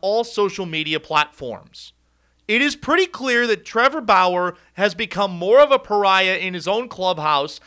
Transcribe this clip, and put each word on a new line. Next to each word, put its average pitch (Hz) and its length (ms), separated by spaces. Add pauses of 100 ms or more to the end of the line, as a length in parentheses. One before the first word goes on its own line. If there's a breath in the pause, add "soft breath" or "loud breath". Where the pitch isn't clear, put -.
all 214 220
social 202 420
media 156 340
platforms. - 920 (540)
It 226 140
is 285 140
pretty 349 320
clear 247 400
that 214 180
Trevor 277 360
Bauer 180 540 (180 soft breath)
has 196 220
become 202 360
more 180 280
of 294 120
a 269 80
pariah 190 580
in 185 160
his 170 140
own 220 200
clubhouse 151 800